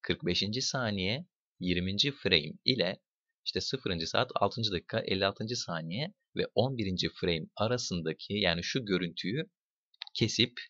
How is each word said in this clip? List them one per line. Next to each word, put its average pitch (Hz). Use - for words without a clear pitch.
kırk -
beşinci 98
saniye, 113
yirminci 92
frame 90
ile 95
işte -
sıfırıncı 92
saat, -
altıncı 104
dakika, 95
elli 95
altıncı 113
saniye 90
ve -
on 127
birinci 95
frame 85
arasındaki, 101
yani 87
şu 131
görüntüyü 92
kesip 117